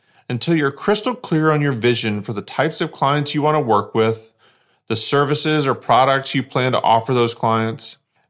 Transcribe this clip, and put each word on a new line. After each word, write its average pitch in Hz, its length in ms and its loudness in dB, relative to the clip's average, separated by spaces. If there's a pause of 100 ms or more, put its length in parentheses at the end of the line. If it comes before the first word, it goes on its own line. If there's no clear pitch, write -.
(300)
Until 127 260 -2
you're 143 160 2
crystal 208 440 -2
clear 156 360 0
on 151 80 2
your 143 120 0
vision 113 500 0
for 113 120 -6
the 101 100 -8
types 156 380 -4
of 160 100 -4
clients 143 420 -2
you 147 80 -2
want 151 140 2
to 156 40 0
work 110 360 0
with, 113 380 0 (540)
the 113 80 -4
services 143 720 0
or 135 80 2
products 131 640 2
you 131 80 0
plan 127 300 -2
to - 80 0
offer 113 320 2
those 120 200 2
clients, 113 640 -4 (320)